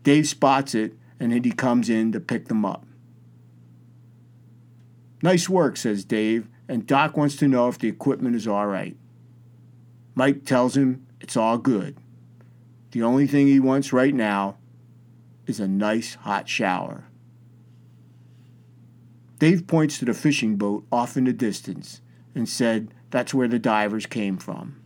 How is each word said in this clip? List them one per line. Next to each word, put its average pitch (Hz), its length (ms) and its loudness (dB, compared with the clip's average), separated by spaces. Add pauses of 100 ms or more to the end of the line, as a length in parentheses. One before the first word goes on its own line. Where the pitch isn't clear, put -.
Dave 147 260 4
spots 135 460 0
it, 110 240 -4 (220)
and 117 120 -2
he 120 200 0
comes 120 380 0
in 110 220 2
to 107 80 -4
pick - 280 -6
them 107 180 -2
up. - 200 -8 (2250)
"Nice 180 260 2
work," 180 300 2
says 101 260 -4
Dave, 110 460 -2 (180)
and 117 200 -6
Doc 147 280 2
wants 147 220 0
to 151 100 2
know 123 200 4
if 123 100 -4
the 113 100 -4
equipment 123 480 -2
is 110 120 -6
all 104 180 -2
right. 98 320 -6 (1160)
Mike 139 280 2
tells 127 320 2
him 131 320 0 (140)
it's - 160 -8
all 117 200 0
good. 113 400 -2 (920)
The 117 100 -4
only 131 240 4
thing 143 220 4
he 139 120 8
wants 131 340 2
right 135 200 4
now 101 440 -2 (920)
is 107 120 -8
a 98 80 -4
nice 107 480 -2
hot - 340 -6
shower. 92 560 -4 (2250)
Dave 165 260 4
points 156 340 0
to 123 60 -4
the 117 80 0
fishing 117 440 0
boat 104 340 -4
off 123 260 -2
in 131 60 2
the 123 100 2
distance - 680 -6 (340)
and 113 120 -4
said 113 460 -2 (160)
that's 123 240 -4
where 127 140 2
the 120 100 0
divers 107 480 0
came 98 320 -4
from. - 380 -12 (100)